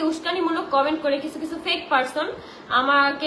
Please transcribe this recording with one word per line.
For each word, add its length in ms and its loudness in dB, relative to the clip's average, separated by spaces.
উস্কানিমূলক 560 0
কমেন্ট 300 4
করে 100 2
কিছু 180 -8
কিছু 120 -6
ফেক 140 0
পারসন 360 0
আমাকে 480 2